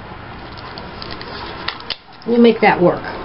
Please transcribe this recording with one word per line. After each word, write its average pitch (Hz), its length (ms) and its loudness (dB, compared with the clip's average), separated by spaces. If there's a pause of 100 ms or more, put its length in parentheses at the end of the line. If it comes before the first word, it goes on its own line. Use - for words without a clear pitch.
(2250)
Let - 20 -14
me 233 100 4
make 233 240 8
that 196 200 6
work 175 200 4 (220)